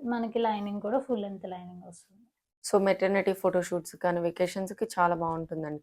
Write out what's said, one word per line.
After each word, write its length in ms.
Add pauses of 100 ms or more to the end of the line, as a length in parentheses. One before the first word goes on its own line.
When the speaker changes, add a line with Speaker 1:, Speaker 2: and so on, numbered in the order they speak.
Speaker 1:
మనకి 340
లైనింగ్ 420
కూడా 180
ఫుల్ 240
లెంత్ 240
లైనింగ్ 360
వస్తుంది. 360 (460)
Speaker 2:
So, 140
మెటర్నిటీ 540
ఫోటోషూట్స్ 640
కానీ, 240
వెకేషన్స్‌కి 640
చాలా 300
బాగుంటుందండి. 680